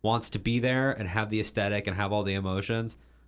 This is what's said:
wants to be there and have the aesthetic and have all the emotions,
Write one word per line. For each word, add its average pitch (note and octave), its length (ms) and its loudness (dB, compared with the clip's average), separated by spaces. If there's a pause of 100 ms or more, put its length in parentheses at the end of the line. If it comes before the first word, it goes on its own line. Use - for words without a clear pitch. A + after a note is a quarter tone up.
wants A2+ 300 0
to A2 80 -4
be A#2 220 2
there C3 320 2
and G#2 160 -4
have G#2+ 200 0
the A2 120 0
aesthetic G2+ 480 0
and F#2 80 -2
have G2+ 160 0
all G#2 100 2
the G2 120 0
emotions, G2 640 -2 (320)